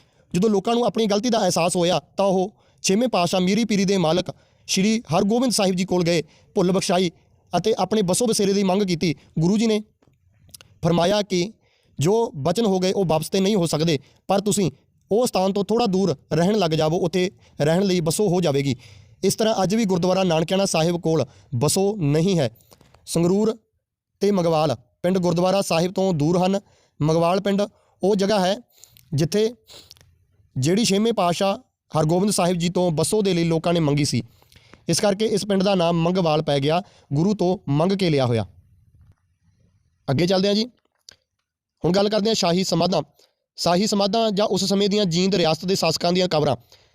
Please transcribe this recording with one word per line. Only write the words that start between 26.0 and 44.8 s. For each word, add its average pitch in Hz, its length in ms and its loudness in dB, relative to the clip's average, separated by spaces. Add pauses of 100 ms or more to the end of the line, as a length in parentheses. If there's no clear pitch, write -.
ਦੂਰ 156 240 0
ਹਨ। 190 220 0 (420)
ਮੰਗਵਾਲ 170 380 0
ਪਿੰਡ 202 220 0 (420)
ਉਹ 202 120 2
ਜਗ੍ਹਾ 196 240 0
ਹੈ, 185 180 0 (560)
ਜਿੱਥੇ 208 400 0 (1040)
ਜਿਹੜੀ 175 280 2
ਛੇਵੇਂ 208 280 2
ਪਾਤਸ਼ਾਹ 196 440 0 (420)
ਹਰਗੋਬਿੰਦ 180 320 0
ਸਾਹਿਬ 180 260 0
ਜੀ 170 120 -2
ਤੋਂ 180 220 0
ਬਸੋ 160 300 0
ਦੇ 196 120 0
ਲਈ 170 100 0
ਲੋਕਾਂ 165 300 0
ਨੇ 175 60 2
ਮੰਗੀ 147 260 0
ਸੀ, 120 180 -2 (680)
ਇਸ 170 100 0
ਕਰਕੇ 208 260 0
ਇਸ 208 200 -2
ਪਿੰਡ 196 180 0
ਦਾ 202 120 2
ਨਾਮ 170 260 2
ਮੰਗਵਾਲ 165 400 0
ਪੈ 147 180 -2
ਗਿਆ, 151 220 0 (320)
ਗੁਰੂ 170 200 0
ਤੋਂ 185 240 0 (140)
ਮੰਗ 156 200 2
ਕੇ 190 180 0
ਲਿਆ 139 160 2
ਹੋਇਆ। 113 200 0 (1700)
ਅੱਗੇ 143 160 2
ਚੱਲਦੇ 190 200 2
ਹਾਂ 202 80 2
ਜੀ, 220 100 0 (1200)
ਹੁਣ 175 60 2
ਗੱਲ 202 180 2
ਕਰਦੇ 214 180 0
ਹਾਂ 226 80 2
ਸ਼ਾਹੀ 185 280 0
ਸਮਾਧਾਂ। 175 380 0 (540)
ਸ਼ਾਹੀ 175 320 0
ਸਮਾਧਾਂ 214 440 0
ਜਾਂ 202 140 0
ਉਸ 185 200 -2
ਸਮੇਂ 196 240 0